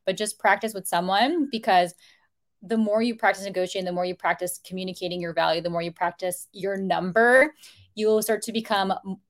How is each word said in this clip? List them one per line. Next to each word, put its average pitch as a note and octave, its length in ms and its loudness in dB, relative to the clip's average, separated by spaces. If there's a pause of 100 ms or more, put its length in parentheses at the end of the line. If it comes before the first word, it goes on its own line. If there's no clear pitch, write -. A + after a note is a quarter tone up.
but F#3+ 120 0
just G#3+ 200 -4
practice G#3+ 360 2
with F#3+ 140 -10
someone, G#3+ 640 2
because F#3 440 2 (680)
the G#3+ 160 -2
more G#3+ 240 2
you A#3 140 0
practice G3 280 0
negotiating, F#3 420 -2
the F3+ 60 -4
more F3+ 140 -2
you F3+ 100 -4
practice F3 480 -2
communicating F3+ 580 -6
your E3+ 120 -4
value, E3 280 2
the E3+ 80 -4
more E3+ 120 -4
you E3+ 100 -4
practice F3+ 600 -4
your G3 260 -4
number, G3 760 4 (420)
you G#3+ 120 0
will A3 140 4
start G#3+ 220 -2
to - 80 -8
become G#3 400 0
m-, F#3+ 260 -6 (120)